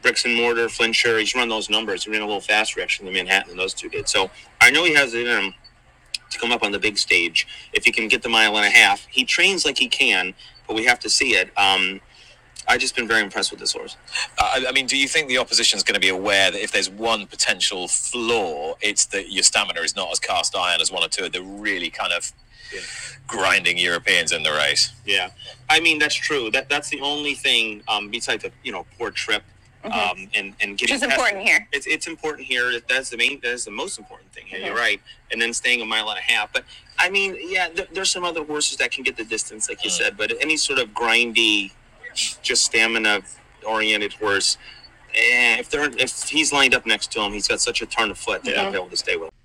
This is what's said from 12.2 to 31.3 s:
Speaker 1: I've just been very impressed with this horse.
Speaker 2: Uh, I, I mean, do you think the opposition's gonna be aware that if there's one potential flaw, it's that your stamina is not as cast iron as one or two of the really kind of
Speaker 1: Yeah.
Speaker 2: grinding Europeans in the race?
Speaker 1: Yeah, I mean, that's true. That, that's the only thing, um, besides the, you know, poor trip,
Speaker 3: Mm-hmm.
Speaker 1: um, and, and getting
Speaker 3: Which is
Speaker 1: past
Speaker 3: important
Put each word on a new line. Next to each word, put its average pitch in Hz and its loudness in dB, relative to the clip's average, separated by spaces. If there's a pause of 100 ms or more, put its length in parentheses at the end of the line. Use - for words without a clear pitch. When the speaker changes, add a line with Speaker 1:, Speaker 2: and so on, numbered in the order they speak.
Speaker 1:
I've 123 4
just 127 -2
been 117 -2
very 110 4
impressed 101 -2
with - -14
this - -2
horse. - -8 (420)
Speaker 2:
Uh, 98 4
I, 127 2
I 127 -2
mean, 135 2
do 135 0
you 139 2
think 147 0
the 127 2
opposition's 117 2
gonna 110 2
be 92 4
aware 95 4
that 98 -4
if 107 -4
there's 95 0
one 110 -2
potential 92 -2
flaw, 110 -2
it's - 0
that 98 -6
your 95 0
stamina 101 0
is 98 -4
not 92 -6
as 85 -2
cast 87 -2
iron 90 0
as 80 0
one 87 -2
or 82 -2
two 98 -6
of 82 -8
the 92 -8
really 98 -6
kind 92 -4
of 85 -4 (420)
Speaker 1:
Yeah. - -10 (460)
Speaker 2:
grinding 90 2
Europeans 87 2
in 78 -2
the 76 2
race? 73 2 (140)
Speaker 1:
Yeah, 98 0 (400)
I 156 6
mean, 165 2
that's 151 2
true. 127 -2
That, 131 -2
that's 147 -2
the 139 -6
only 147 -4
thing, 113 0
um, 104 -2
besides 113 -4
the, 95 -10 (100)
you 131 -10
know, 90 -10 (100)
poor - -6
trip, - -2 (420)
Speaker 3:
Mm-hmm. 214 -8 (300)
Speaker 1:
um, 196 -18
and, 101 -4
and 101 -2
getting - 2
Speaker 3:
Which 247 -2
is 262 -2
Speaker 1:
past 226 2
Speaker 3:
important 214 0